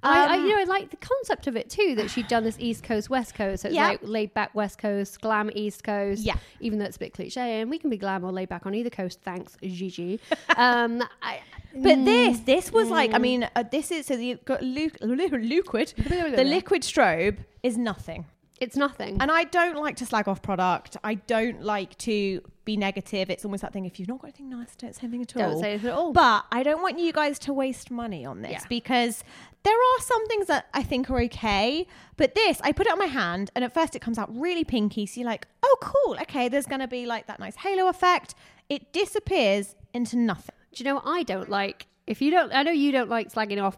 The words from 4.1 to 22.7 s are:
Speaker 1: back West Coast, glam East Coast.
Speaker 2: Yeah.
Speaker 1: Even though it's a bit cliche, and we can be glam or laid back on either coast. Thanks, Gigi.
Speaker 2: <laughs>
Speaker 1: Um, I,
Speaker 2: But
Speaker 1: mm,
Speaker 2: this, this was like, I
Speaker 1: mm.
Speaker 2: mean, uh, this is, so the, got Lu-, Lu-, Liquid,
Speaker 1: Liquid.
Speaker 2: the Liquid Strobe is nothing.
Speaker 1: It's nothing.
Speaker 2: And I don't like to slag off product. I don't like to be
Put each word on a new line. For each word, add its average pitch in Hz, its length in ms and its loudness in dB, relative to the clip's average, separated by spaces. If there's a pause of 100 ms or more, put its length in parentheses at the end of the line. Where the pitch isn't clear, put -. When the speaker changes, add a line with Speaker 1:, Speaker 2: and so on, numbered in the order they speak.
Speaker 1:
back - 220 -2
West 208 220 -2
Coast, 202 420 -4
glam 214 340 0
East 208 300 -6
Coast. 202 380 -2
Speaker 2:
Yeah. 208 140 -2 (260)
Speaker 1:
Even 214 180 -2
though 202 60 -2
it's - 100 -10
a - 40 -20
bit - 140 -10
cliche, 233 460 -6
and 226 100 -4
we 320 80 -4
can 320 120 -4
be 220 80 -2
glam 190 260 -4
or 185 80 -6
laid 185 160 -6
back 175 180 -10
on 196 80 -4
either 233 160 -2
coast. 185 340 -8
Thanks, - 380 -10
Gigi. 185 640 -6
Speaker 2:
<laughs> - 300 0
Speaker 1:
Um, 240 480 2 (180)
I, - 180 -6 (340)
Speaker 2:
But 262 260 6
Speaker 1:
mm, 262 60 4
Speaker 2:
this, 247 340 6
this 262 320 2
was 453 180 4
like, 269 240 2
I 247 40 6
Speaker 1:
mm. 247 40 4
Speaker 2:
mean, 247 340 2
uh, 240 140 2
this 294 220 -2
is, 320 160 -4
so 277 80 0
the, 247 200 -4 (100)
got - 180 -2
Lu-, 269 260 -2 (120)
Lu-, 233 140 0
Liquid, 285 800 0
Speaker 1:
Liquid. 330 380 0
Speaker 2:
the 262 100 6
Liquid 339 380 2
Strobe 196 540 2 (240)
is 247 160 -2
nothing. 180 480 -6 (340)
Speaker 1:
It's 247 160 -4
nothing. 262 460 -2
Speaker 2:
And 269 100 2
I 330 140 4
don't 339 320 2
like 294 200 -4
to 254 80 -8
slag 214 220 0
off 196 140 -2
product. 185 600 0
I 214 140 -4
don't 226 480 -2
like 202 360 -4
to 202 420 0 (240)
be 214 100 -2